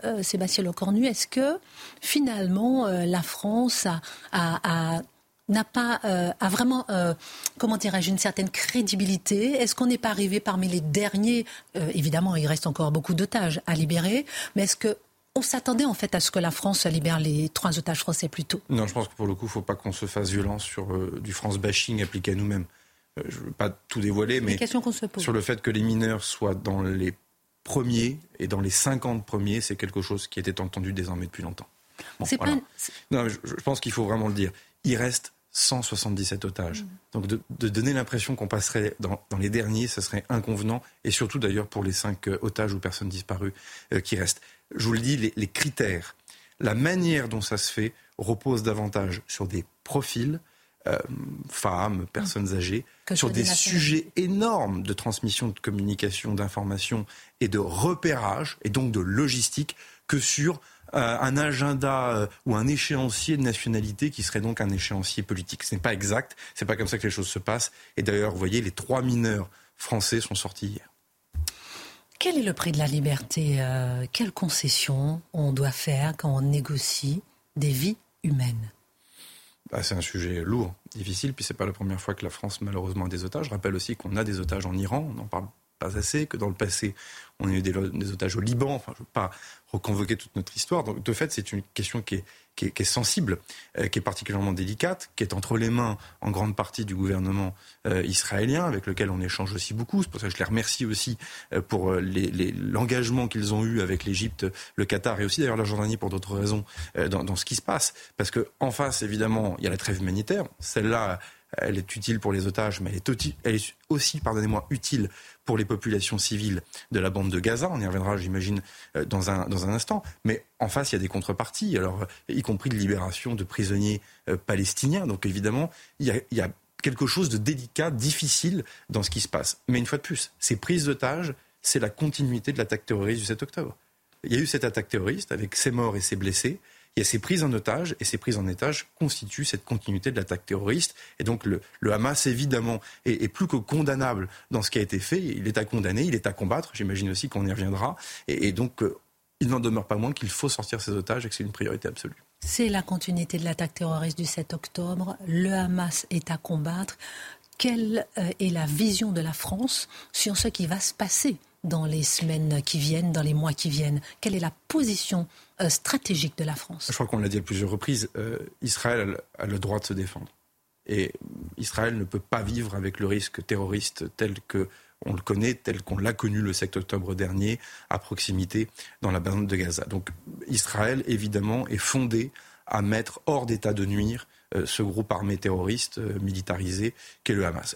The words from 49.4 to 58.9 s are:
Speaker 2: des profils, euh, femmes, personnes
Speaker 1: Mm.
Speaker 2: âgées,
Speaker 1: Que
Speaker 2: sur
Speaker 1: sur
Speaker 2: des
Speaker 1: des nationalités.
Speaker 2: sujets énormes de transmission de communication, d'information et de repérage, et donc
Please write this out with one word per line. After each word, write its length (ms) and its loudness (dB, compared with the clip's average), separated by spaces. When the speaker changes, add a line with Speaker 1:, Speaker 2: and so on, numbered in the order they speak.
Speaker 2:
des 160 -4
profils, 560 -2
euh, 100 2
femmes, 640 0
personnes 400 -2
Speaker 1:
Mm. 60 0
Speaker 2:
âgées, 280 -2
Speaker 1:
Que 100 -2
Speaker 2:
sur 140 4
Speaker 1:
sur 40 -2
Speaker 2:
des 100 4
Speaker 1:
des 60 2
nationalités. 360 2
Speaker 2:
sujets 220 2
énormes 640 2
de 100 -2
transmission 540 -2
de 120 -4
communication, 760 0
d'information 720 -2
et 80 2
de 120 2
repérage, 1040 0
et 60 0
donc 220 2